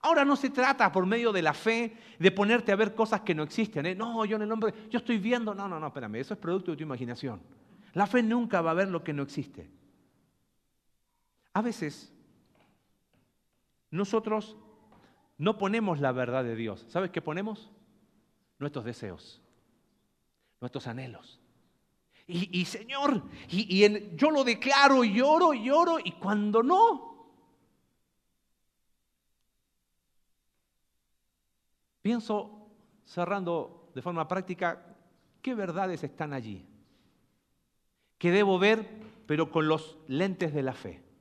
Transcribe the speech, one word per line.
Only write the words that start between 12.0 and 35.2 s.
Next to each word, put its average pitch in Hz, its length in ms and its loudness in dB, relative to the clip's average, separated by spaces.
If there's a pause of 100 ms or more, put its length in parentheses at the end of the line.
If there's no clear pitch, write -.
nosotros 214 640 -2 (800)
no 165 220 0
ponemos 196 420 0
la 135 120 2
verdad 127 300 -2
de 117 140 -4
Dios. 110 320 -8
¿Sabes 180 220 -4
qué 175 100 -6
ponemos? 202 500 -8 (880)
Nuestros 139 280 -8
deseos, 104 560 -14 (1200)
nuestros 123 260 -10
anhelos. 120 540 -14 (840)
Y, 175 320 -4
y, 180 60 0
"Señor, 262 580 -2 (280)
y, 185 260 0
y 202 80 10
en, 202 320 2
yo 285 140 4
lo 285 140 2
declaro 269 600 6
y 214 160 2
oro 311 320 6
y 233 160 -2
oro", 330 340 4
y 180 100 -8
cuando 208 500 0
no, 370 680 2 (4000)
pienso, 214 720 -4 (340)
cerrando 175 880 -4
de 127 60 -8
forma 156 260 -4
práctica, 180 720 -4 (460)